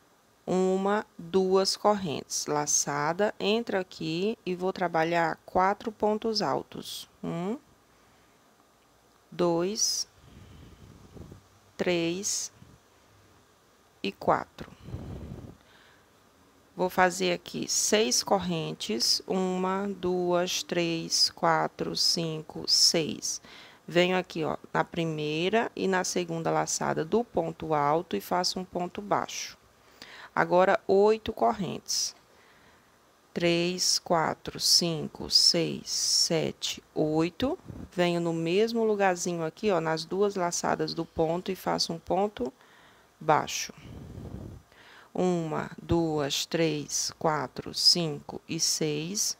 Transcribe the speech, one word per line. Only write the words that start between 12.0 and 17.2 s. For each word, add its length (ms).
e 80
quatro. 600
Vou 140
fazer 440